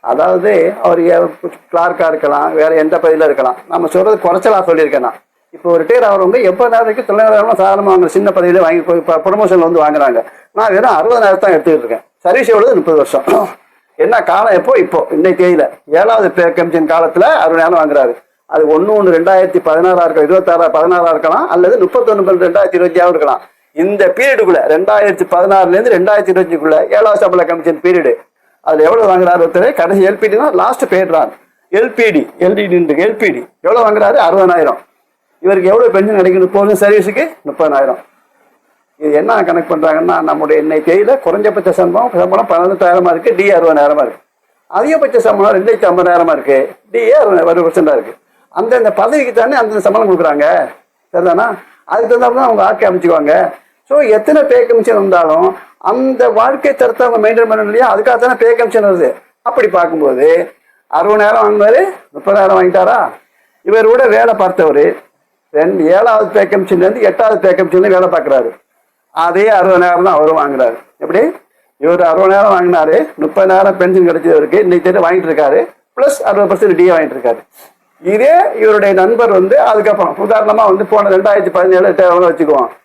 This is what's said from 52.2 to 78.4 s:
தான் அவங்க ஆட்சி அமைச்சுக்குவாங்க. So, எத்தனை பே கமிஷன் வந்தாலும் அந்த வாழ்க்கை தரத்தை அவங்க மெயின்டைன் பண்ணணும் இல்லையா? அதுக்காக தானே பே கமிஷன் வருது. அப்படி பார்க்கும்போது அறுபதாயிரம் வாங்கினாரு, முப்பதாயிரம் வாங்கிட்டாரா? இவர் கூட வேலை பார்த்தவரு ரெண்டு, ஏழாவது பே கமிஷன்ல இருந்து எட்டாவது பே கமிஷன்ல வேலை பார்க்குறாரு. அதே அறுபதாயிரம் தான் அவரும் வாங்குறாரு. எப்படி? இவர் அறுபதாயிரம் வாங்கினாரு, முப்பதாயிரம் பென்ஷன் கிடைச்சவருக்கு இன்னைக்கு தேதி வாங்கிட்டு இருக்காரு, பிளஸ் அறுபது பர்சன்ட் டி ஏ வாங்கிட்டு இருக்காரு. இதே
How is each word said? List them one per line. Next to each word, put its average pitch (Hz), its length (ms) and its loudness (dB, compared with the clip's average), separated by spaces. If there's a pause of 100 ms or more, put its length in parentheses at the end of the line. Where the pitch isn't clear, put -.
தான் 247 80 0
அவங்க 208 200 0
ஆட்சி 214 200 -2
அமைச்சுக்குவாங்க. 165 460 0 (560)
So, 277 40 0 (220)
எத்தனை 302 320 2
பே 247 80 4 (100)
கமிஷன் 226 360 0
வந்தாலும் 175 440 2 (440)
அந்த 254 320 -2 (160)
வாழ்க்கை 277 320 0 (100)
தரத்தை 240 240 0
அவங்க 233 180 0
மெயின்டைன் 226 260 2
பண்ணணும் 214 220 -2
இல்லையா? 240 220 2
அதுக்காக 226 280 0
தானே 247 200 0
பே 233 80 4 (100)
கமிஷன் 220 300 0
வருது. 175 200 0 (380)
அப்படி - 200 -2 (100)
பார்க்கும்போது 151 500 0 (640)
அறுபதாயிரம் 208 540 0
வாங்கினாரு, 214 360 2 (340)
முப்பதாயிரம் 196 420 0
வாங்கிட்டாரா? 185 420 0 (640)
இவர் 220 260 2
கூட 254 120 2 (100)
வேலை 226 280 2
பார்த்தவரு 160 440 0 (680)
ரெண்டு, 170 280 0 (140)
ஏழாவது 214 400 0
பே 202 160 2
கமிஷன்ல 185 340 0
இருந்து 214 240 0
எட்டாவது 220 340 -2
பே 185 140 2
கமிஷன்ல 185 380 0
வேலை 185 180 2
பார்க்குறாரு. 139 380 -2 (640)
அதே 170 300 0 (120)
அறுபதாயிரம் 180 500 2
தான் 170 100 2
அவரும் 156 240 2
வாங்குறாரு. 131 360 -2 (260)
எப்படி? 165 180 -2 (600)
இவர் 170 300 0
அறுபதாயிரம் 196 440 2
வாங்கினாரு, 175 400 0 (280)
முப்பதாயிரம் 190 580 0
பென்ஷன் 180 280 2
கிடைச்சவருக்கு 160 560 0
இன்னைக்கு 180 220 0
தேதி 180 180 0
வாங்கிட்டு 175 260 -2
இருக்காரு, 147 280 0 (380)
பிளஸ் 277 220 0 (100)
அறுபது 196 220 0
பர்சன்ட் 190 280 0
டி 175 80 4
ஏ 180 80 4
வாங்கிட்டு 143 220 -2
இருக்காரு. 117 240 -4 (720)
இதே 247 180 2 (300)